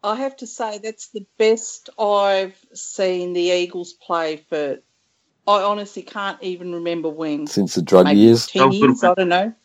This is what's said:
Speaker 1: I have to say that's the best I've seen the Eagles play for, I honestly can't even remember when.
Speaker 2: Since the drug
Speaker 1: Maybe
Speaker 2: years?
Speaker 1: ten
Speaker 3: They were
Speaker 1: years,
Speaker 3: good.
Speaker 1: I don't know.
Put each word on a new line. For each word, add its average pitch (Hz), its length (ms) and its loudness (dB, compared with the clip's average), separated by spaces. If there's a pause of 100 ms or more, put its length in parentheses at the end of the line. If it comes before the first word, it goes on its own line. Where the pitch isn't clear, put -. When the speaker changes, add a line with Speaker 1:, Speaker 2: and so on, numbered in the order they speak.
Speaker 1:
I 208 140 -2
have 269 220 -6
to 247 80 -14
say 214 320 -8
that's 220 300 -14
the 202 180 -14 (100)
best - 640 0
I've 196 580 0 (160)
seen 180 640 -4
the 175 80 0
Eagles 175 500 -2
play 160 460 -6 (100)
for, 147 300 -4 (680)
I 202 180 2
honestly 202 360 -4
can't 196 420 -10
even 180 300 -8
remember 170 380 -6
when. 151 360 -6
Speaker 2:
Since 101 280 -4
the 92 80 -2
drug 92 240 6
Speaker 1:
Maybe 101 140 4
Speaker 2:
years? 117 260 6
Speaker 1:
ten - 160 -2
Speaker 3:
They 135 60 6
were 131 40 4 (140)
Speaker 1:
years, 127 160 2
Speaker 3:
good. 180 80 4
Speaker 1:
I 180 40 4
don't 185 140 0
know. 190 240 0 (120)